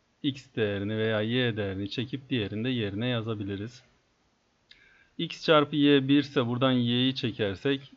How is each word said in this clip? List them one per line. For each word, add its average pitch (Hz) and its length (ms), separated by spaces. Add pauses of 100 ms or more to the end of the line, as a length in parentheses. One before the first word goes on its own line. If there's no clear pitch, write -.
(220)
x 139 240 (100)
değerini 101 420
veya 110 220
y 117 360
değerini 98 340
çekip 127 400
diğerini 104 340
de 123 40
yerine 110 380
yazabiliriz. 107 760 (1400)
X - 260
çarpı 151 320
y 143 320
bir 143 100
ise 139 280
buradan 123 260
y'yi 123 420
çekersek 131 840